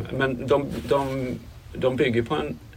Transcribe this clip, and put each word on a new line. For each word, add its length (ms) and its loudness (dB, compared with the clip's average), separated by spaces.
men 300 0
de, 180 4
de, 460 0
de 220 2
bygger 260 4
på 140 0
en, 220 -4